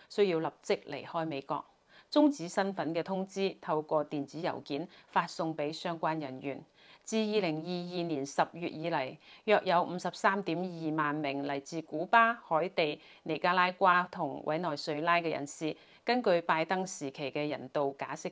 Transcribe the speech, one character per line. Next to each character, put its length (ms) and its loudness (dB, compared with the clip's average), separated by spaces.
需 200 4
要 100 2
立 80 0
即 160 0
離 280 -10
開 220 -4
美 140 -6
國。 220 -6
終 220 6
止 160 -6
身 260 0
份 220 -2
嘅 80 0
通 240 -4
知 320 -2
透 220 -2
過 240 0
電 200 -4
子 160 -12
郵 220 -4
件 240 -4
發 200 0
送 260 -2
俾 200 -2
相 260 -6
關 220 0
人 180 -8
員。 240 -6
自 140 -2
二 220 2
零 180 2
二 100 -6
二 360 -4
年 220 -2
十 180 2
月 140 -6
以 220 -6
嚟， 260 -2
約 220 6
有 180 6
五 160 -4
十 140 -4
三 280 2
點 160 -2
二 380 -4
萬 180 2
名 320 -2
嚟 160 -4
自 220 -8
古 220 -6
巴、 280 6
海 360 0
地、 300 0
尼 140 -2
加 160 2
拉 200 4
瓜 360 6
同 360 -6
委 120 0
內 120 -2
瑞 140 -2
拉 160 4
嘅 120 0
人 160 -2
士， 300 -6
根 200 2
據 180 6
拜 240 2
登 220 0
時 240 -8
期 200 -6
嘅 160 -2
人 220 -6
道 220 0
假 240 -8
釋 160 -8